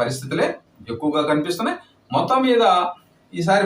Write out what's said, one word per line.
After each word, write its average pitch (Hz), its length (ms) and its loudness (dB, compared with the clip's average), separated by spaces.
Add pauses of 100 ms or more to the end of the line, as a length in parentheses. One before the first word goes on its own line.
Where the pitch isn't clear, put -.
పరిస్థితులే 131 460 -2 (440)
ఎక్కువగా 147 400 -2
కనిపిస్తున్నాయి. 175 480 -2 (320)
మొత్తం 170 360 0
మీద 233 180 4 (680)
ఈసారి 190 320 2